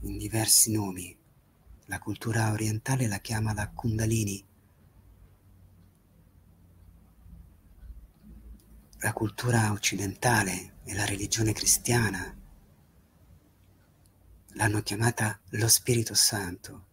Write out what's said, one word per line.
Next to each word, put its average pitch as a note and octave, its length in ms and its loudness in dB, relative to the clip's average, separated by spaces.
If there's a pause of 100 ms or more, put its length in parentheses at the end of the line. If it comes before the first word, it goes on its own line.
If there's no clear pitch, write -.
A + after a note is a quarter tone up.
in G2+ 160 -6
diversi A2 540 4
nomi. F#2+ 440 -4 (720)
La G2+ 120 -8
cultura A2 520 0
orientale A2 560 0
la G2 120 -2
chiama A2 340 -2
la G#2 160 -4
Kundalini. G#2+ 760 -2 (4000)
La A2 140 -2
cultura A2 580 2
occidentale G2 1120 0
e G2 80 -10
la G2+ 120 0
religione G2+ 480 0
cristiana - 800 2 (2250)
l'hanno G#2+ 280 2
chiamata A2 580 0 (100)
lo A2 180 0
Spirito A2+ 460 2
Santo. - 800 -2